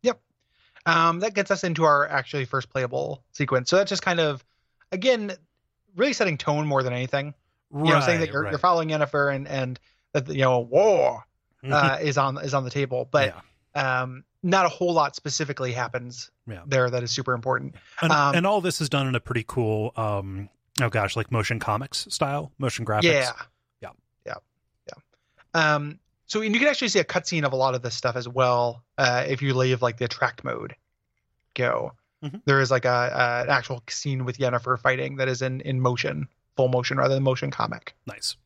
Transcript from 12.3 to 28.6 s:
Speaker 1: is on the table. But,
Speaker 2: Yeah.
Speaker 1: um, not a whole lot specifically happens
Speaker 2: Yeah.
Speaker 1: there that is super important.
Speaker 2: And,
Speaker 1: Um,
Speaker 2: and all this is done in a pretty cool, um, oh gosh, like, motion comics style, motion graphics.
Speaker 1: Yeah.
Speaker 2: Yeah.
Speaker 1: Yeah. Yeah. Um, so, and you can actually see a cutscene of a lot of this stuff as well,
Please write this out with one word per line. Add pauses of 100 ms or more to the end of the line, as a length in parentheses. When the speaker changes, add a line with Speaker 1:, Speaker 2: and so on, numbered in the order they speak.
Speaker 1:
is
on
the
table.
But, (420)
Speaker 2:
Yeah.
Speaker 1:
um, (200)
not
a
whole
lot
specifically
happens (180)
Speaker 2:
Yeah.
Speaker 1:
there
that
is
super
important. (260)
Speaker 2:
And,
Speaker 1:
Um,
Speaker 2:
and
all
this
is
done
in
a
pretty
cool,
um, (340)
oh
gosh,
like,
motion
comics
style,
motion
graphics.
Speaker 1:
Yeah. (500)
Speaker 2:
Yeah. (360)
Speaker 1:
Yeah. (520)
Yeah.
Um, (280)
so,
and
you
can
actually
see
a
cutscene
of
a
lot
of
this
stuff
as
well, (140)